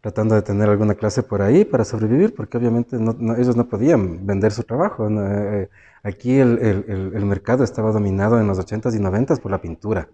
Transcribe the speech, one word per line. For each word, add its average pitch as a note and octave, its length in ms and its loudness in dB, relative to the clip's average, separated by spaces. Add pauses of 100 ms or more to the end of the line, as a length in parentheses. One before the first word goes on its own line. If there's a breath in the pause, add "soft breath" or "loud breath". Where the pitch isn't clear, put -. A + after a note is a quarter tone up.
Tratando A2 320 0
de G#2 80 4
tener G#2 260 0
alguna G#2 280 2
clase A2+ 260 -2
por G2+ 180 -4
ahí C3+ 240 4
para - 220 0
sobrevivir, A#2+ 480 0
porque - 240 -8
obviamente A#2+ 400 0
no, A2+ 200 0
no, A2+ 180 -2
ellos B2 200 2
no A#2+ 140 0
podían G2 560 0
vender G2+ 260 2
su A#2 120 -6
trabajo, A2 440 -2
¿no? G#2 180 -2
Eh, G2+ 440 -4 (320 soft breath)
aquí B2 360 -2
el, A#2+ 200 4
el, G2+ 300 0
el, F#2+ 260 -6
el G2+ 100 -2
mercado A#2 400 0
estaba A2 260 -2
dominado G#2 480 2
en G#2+ 80 2
los F#2+ 120 0
ochentas G#2+ 360 -4
y G#2+ 60 -2
noventas G#2 400 0
por G2 100 -8
la G2 120 -4
pintura. F2 500 -6